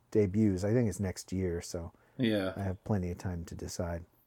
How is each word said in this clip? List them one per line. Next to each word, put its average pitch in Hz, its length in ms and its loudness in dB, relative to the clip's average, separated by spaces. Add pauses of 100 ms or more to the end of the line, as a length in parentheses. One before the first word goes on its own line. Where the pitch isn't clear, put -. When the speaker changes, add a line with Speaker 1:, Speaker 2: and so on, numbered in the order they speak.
(100)
Speaker 1:
debuts. 101 540 4
I 104 100 2
think 120 140 4
it's 95 120 -4
next - 320 -4
year, 90 300 0
so 85 300 -8 (260)
Speaker 2:
Yeah. 104 380 2
Speaker 1:
I 101 60 -4
have 95 220 -4
plenty 92 260 0
of 87 60 -6
time 87 300 -6
to - 80 -12
decide. 85 500 -6 (220)